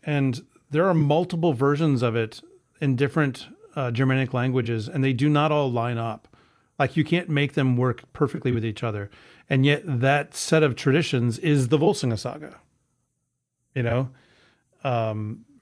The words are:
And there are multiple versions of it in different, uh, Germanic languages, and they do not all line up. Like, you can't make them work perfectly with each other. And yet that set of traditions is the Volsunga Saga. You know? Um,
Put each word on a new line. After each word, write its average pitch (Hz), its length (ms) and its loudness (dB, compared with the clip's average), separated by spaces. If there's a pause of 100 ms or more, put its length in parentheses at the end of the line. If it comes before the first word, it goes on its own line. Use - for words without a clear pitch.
And 139 380 -2 (280)
there 160 180 2
are 185 60 4
multiple 165 600 2
versions 139 500 2
of 117 120 0
it 113 260 -4 (380)
in 135 160 0
different, 139 520 -2 (280)
uh, 131 140 -4
Germanic 131 460 0
languages, 120 520 -2
and 151 160 -4
they 135 100 2
do 127 160 0
not 151 220 2
all 147 200 0
line 120 260 -2
up. 113 300 -8 (500)
Like, 135 180 0
you 160 80 4
can't 175 240 -2
make 143 260 0
them 131 220 2
work 123 280 0 (100)
perfectly 139 380 -2
with 117 120 -2
each 110 200 -6
other. 104 260 -6 (400)
And 135 160 4
yet 147 180 4
that 139 520 0
set - 260 2
of 135 140 2
traditions 127 640 0
is 143 300 2
the 151 100 4
Volsunga 139 400 0
Saga. 147 360 -12 (1160)
You 131 80 -4
know? 120 280 0 (760)
Um, 110 600 -4 (160)